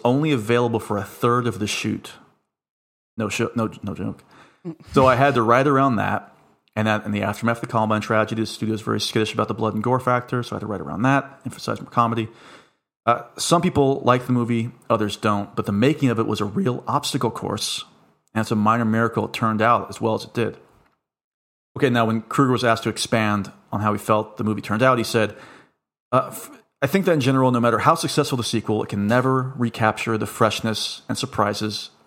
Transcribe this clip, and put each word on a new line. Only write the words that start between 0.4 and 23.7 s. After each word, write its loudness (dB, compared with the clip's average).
for -4
a -4
third 0
of -4
the -2
shoot." -4
No -4
sho-, -2
no, 0
no -8
joke. -8
So 6
I 6
had 4
to 4
write 4
around 2
that, -4
and 0
that 0
in -4
the -2
aftermath -2
of -10
the -8
Columbine 0
tragedy, 0
the 0
studio's -4
very -2
skittish -2
about 0
the -4
blood -2
and -4
gore 2
factor, 0
so -8
I -6
had -8
to -8
write -6
around -6
that, 0
emphasize -8
more -16
comedy. 0
Uh, 2
some 2
people 2
like 2
the -2
movie, 0
others 0
don't, -2
but -4
the -2
making 2
of 0
it 0
was -2
a 0
real -2
obstacle -2
course, -6
and -2
it's -4
a 0
minor 2
miracle 0
it -10
turned -2
out 2
as -14
well 0
as -6
it -20
did. -4
Okay, 2
now 4
when 0
Kruger 2
was 0
asked 2
to 0
expand -2